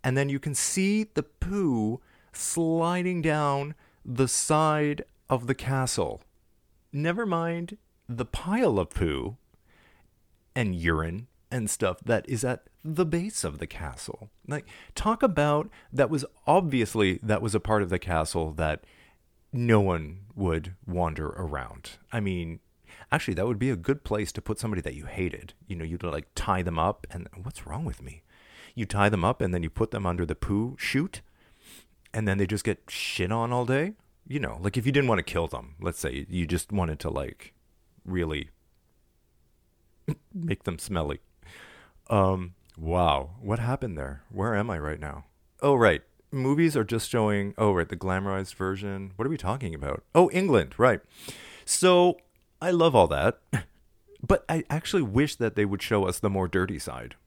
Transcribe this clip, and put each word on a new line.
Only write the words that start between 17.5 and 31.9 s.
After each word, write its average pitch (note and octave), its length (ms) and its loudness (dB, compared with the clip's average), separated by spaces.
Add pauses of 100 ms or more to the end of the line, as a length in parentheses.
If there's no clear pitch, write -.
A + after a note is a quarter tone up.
a G#2+ 60 4
part G#2+ 220 2
of F2+ 60 -2
the F2+ 120 0
castle D#2+ 540 0
that D#2 280 -2 (680)
no A#2 280 4
one F2 400 -2 (140)
would F2+ 400 -2 (120)
wander E2 420 -2
around. C#2+ 640 -8 (200)
I A#2 80 -2
mean, F2 400 -4 (500)
actually, B2+ 240 -2
that G2 120 0
would A2 140 -2
be C3 100 0
a A2 60 0
good C3+ 280 -2
place G#2+ 280 -2
to - 100 -10
put - 160 -6
somebody G#2 240 -4
that - 120 -8
you D2+ 120 -14
hated. - 480 -6 (120)
You F#2 100 -8
know, D#2+ 80 -6
you'd, E2 180 -6
like, D2+ 320 -6
tie F#2 260 0
them E2+ 180 -2
up F2+ 320 -2
and, F2 160 -10 (160)
what's - 240 -14
wrong D3+ 180 -8
with - 180 -8
me? - 200 -16 (520)
You A#2 100 -4
tie G2+ 240 2
them F#2+ 160 2
up A#2 160 2
and F2+ 140 0
then F2 80 0
you D#2+ 80 -2
put - 220 -2
them G2+ 120 -4
under F2 220 0
the D#2 80 -4
poo A2+ 440 -2
chute, - 440 -4 (920)